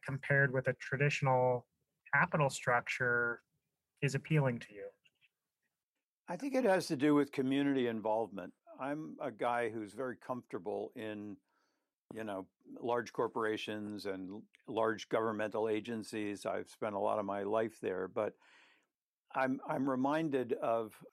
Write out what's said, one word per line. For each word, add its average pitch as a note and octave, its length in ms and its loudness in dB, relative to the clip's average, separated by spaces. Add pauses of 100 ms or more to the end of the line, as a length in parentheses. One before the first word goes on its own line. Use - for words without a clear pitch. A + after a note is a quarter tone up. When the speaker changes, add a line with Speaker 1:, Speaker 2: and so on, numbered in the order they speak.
Speaker 1:
compared C3+ 480 2
with C3 140 0
a B2+ 60 2
traditional C3 920 2 (480)
capital D3 360 4
structure A#2+ 920 0 (600)
is C#3 140 0
appealing C3+ 440 2
to - 140 -18
you? G2 120 -10 (1400)
Speaker 2:
I F3 60 -6
think C4+ 200 -2
it B3+ 80 4
has F#3+ 240 6
to E3 80 0
do D3 200 8
with C#3+ 160 4
community C3+ 560 4
involvement. G#2+ 680 -2 (260)
I'm D3+ 420 -6
a C#3 100 -4
guy A#2+ 380 0
who's G#2+ 240 -8
very A#2+ 220 -6
comfortable G#2 800 -6
in, G#2 400 -8 (800)
you A2 100 -8
know, G2 220 -6 (360)
large A#2+ 300 0
corporations G#2+ 960 -2
and F#2+ 240 -6
l-, G#2 140 -12 (240)
large A2+ 420 0
governmental A2 580 0
agencies. G#2+ 800 -4
I've F#2+ 240 -4
spent G#2+ 260 -6
a G2 40 -2
lot G#2+ 200 2
of G2+ 60 -2
my G2+ 180 -2
life A2 380 0
there, F#2+ 260 -2
but G#2 280 -4 (1000)
I'm, C3 320 2
I'm D#3 200 0
reminded C3+ 640 2
of A2+ 400 0 (200)